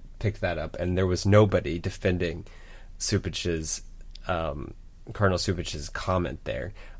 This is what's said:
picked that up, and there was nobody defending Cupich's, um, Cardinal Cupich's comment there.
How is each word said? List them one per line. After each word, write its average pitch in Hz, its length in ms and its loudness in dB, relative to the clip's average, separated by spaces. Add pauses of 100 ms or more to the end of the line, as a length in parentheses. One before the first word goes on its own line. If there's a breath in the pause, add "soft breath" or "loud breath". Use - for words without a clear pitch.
(180)
picked - 220 -2
that 87 180 0
up, 78 220 -6
and 90 180 2
there 95 80 4
was 90 200 2
nobody 98 520 8
defending 87 680 0 (520 soft breath)
Cupich's, 82 840 0 (440)
um, 80 460 -2 (400)
Cardinal 95 260 4
Cupich's 80 500 -2
comment 87 560 0
there. 71 280 -4 (260 soft breath)